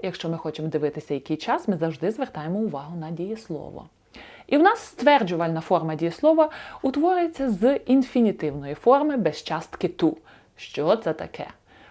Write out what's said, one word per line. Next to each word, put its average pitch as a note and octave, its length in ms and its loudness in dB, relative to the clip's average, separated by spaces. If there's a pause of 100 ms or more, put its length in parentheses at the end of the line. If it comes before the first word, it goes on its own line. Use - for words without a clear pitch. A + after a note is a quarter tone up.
якщо E3+ 260 -6
ми E3 80 -4
хочемо D#3 300 -6
дивитися, D3 460 -2
який C#3+ 240 -4
час, D4+ 300 -2
ми F#3+ 100 0
завжди E3 340 -2
звертаємо F#3+ 480 -6
увагу D#3+ 380 -6
на D#3+ 140 -8
дієслово. F3 720 -10 (640)
І C#4 100 2
в D4 40 6
нас G#4 180 4
стверджувальна E3+ 840 2
форма D#3+ 340 0
дієслова D4+ 540 2 (320)
утворюється D#4+ 680 0
з A3 260 4
інфінітивної F#3 1000 0
форми C#4 440 4
без E3 260 -2
частки - 440 -4
«to». - 260 2 (420)
Що D#3+ 400 0
це F#3 180 -2
таке? - 340 -10 (440)